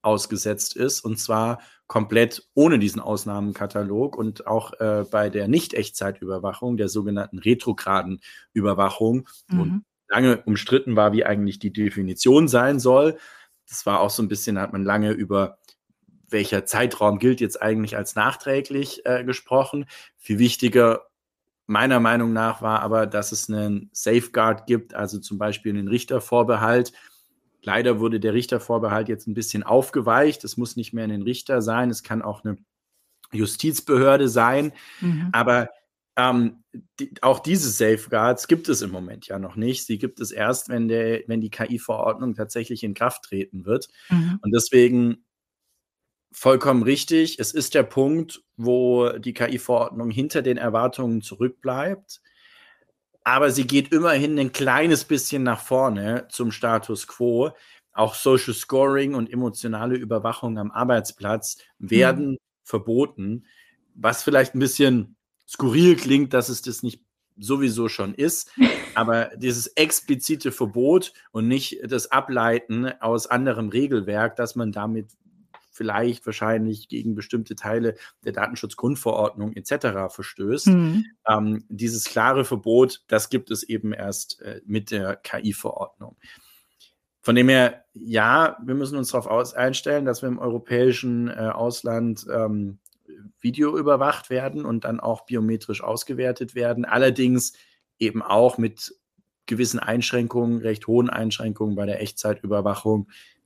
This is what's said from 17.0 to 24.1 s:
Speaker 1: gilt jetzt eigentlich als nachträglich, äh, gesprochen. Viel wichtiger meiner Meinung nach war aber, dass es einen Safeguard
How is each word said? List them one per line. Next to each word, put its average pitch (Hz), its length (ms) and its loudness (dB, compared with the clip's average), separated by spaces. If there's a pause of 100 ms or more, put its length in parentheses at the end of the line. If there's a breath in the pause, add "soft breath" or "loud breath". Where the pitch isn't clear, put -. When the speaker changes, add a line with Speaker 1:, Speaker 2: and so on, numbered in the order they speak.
Speaker 1:
gilt 120 220 2
jetzt - 200 -4
eigentlich 110 360 -2
als 101 180 -8
nachträglich, 139 880 -2
äh, 123 200 0
gesprochen. 135 600 -2 (320 loud breath)
Viel 104 220 -4
wichtiger 117 680 4 (600)
meiner 120 320 4
Meinung 117 340 2
nach 110 280 -2
war 110 200 0
aber, 110 260 0
dass 104 240 -4
es - 180 -6
einen 104 440 -4
Safeguard 113 720 0